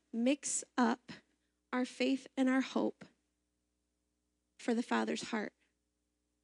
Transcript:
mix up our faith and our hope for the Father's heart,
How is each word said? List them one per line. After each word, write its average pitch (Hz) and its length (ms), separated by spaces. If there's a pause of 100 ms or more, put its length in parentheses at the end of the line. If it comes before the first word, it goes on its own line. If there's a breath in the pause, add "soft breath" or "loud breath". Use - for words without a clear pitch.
(120)
mix 247 520 (140)
up 233 340 (600)
our 254 140
faith 262 400 (100)
and 262 140
our 262 120
hope - 440 (1500)
for - 160
the 226 80
Father's 226 480
heart, - 240 (920)